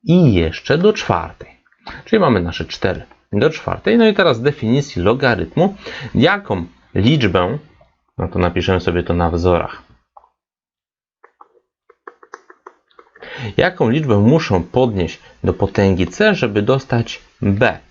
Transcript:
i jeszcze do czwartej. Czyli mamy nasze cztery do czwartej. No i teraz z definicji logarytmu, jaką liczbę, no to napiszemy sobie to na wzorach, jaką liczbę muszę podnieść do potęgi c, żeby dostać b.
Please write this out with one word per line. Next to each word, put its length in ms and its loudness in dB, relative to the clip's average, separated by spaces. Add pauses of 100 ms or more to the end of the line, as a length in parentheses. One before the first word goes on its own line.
i 300 4
jeszcze 440 0
do 160 2
czwartej. 560 -6 (560)
Czyli 140 0
mamy 220 2
nasze 240 -6
cztery 380 -6 (300)
do 160 2
czwartej. 480 -2
No 100 4
i 60 2
teraz 240 2
z 40 -8
definicji 600 -2
logarytmu, 760 0 (400)
jaką 500 0 (300)
liczbę, 640 2 (600)
no 100 -4
to 120 -4
napiszemy 400 0
sobie 240 -2
to 100 -4
na 180 0
wzorach, 520 0 (3750)
jaką 320 0
liczbę 280 2
muszę 540 2
podnieść 480 0 (240)
do 100 0
potęgi 540 0
c, 280 2
żeby 260 -2
dostać 600 -2 (200)
b. 360 2 (140)